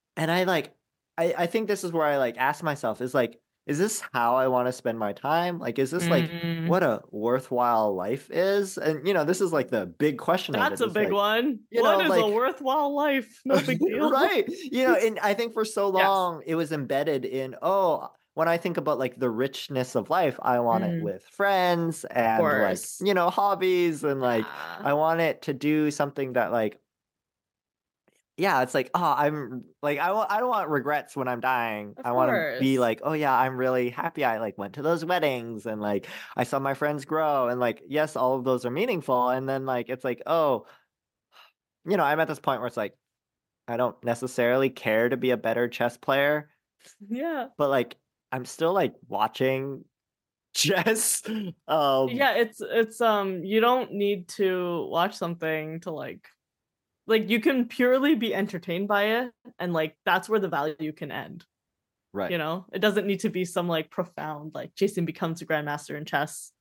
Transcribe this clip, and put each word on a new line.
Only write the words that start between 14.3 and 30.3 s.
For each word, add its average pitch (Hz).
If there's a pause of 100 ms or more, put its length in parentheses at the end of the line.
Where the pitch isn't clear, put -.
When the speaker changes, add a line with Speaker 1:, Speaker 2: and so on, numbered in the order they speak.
Speaker 1:
You 262
know, 254
and 214
I 208
think 233
for 226
so 202
Speaker 2:
Yes. 190
Speaker 1:
long 180
it 160
was 160
embedded 139
in, 131
oh, 175 (260)
when 160
I 170
think 170
about, 147
like, 127
the 127
richness 131
of 107
life, 160
I 123
want 117
it -
Speaker 2:
Mm. 170
Speaker 1:
with 98
friends 180
Speaker 2:
Of -
Speaker 1:
and, 113
like, 98
Speaker 2:
course. -
Speaker 1:
you 196
know, 180
hobbies 185
and, 139
like, 117
Speaker 2:
Yeah. 82
Speaker 1:
I 143
want 160
it 160
to 151
do 151
something 139
that, 113
like, 110 (1600)
yeah, 156
it's 127
like, 131
"Oh, 170
I'm, 143 (200)
like, 147
I 170
wa-, 214
I 208